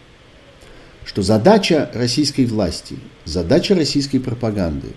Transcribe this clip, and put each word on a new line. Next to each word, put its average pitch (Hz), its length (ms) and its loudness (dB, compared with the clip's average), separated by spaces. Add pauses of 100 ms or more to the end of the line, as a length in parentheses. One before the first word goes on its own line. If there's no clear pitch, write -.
(1040)
что - 180 -4
задача 131 720 4
российской 123 520 0
власти, 107 500 -4 (280)
задача 90 500 2
российской 139 440 0
пропаганды, 104 800 -4